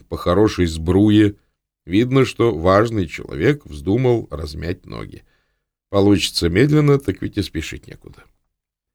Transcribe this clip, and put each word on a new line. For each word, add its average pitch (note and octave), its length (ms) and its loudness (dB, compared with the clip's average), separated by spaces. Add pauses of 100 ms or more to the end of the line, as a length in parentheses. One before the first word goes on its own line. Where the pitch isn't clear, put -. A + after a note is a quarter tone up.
по E2 80 -10
хорошей F2+ 520 0
сбруе G2+ 680 2 (500)
видно, B2 380 2
что A#2 320 0
важный F#2+ 520 2
человек B2 580 -4
вздумал G#2 640 -2
размять D#2 540 -10
ноги. - 380 -16 (680)
Получится G2+ 580 2
медленно, C#3+ 500 2
так - 240 -6
ведь - 160 -8
и G2+ 40 -4
спешить - 460 -10
некуда. - 360 -20 (720)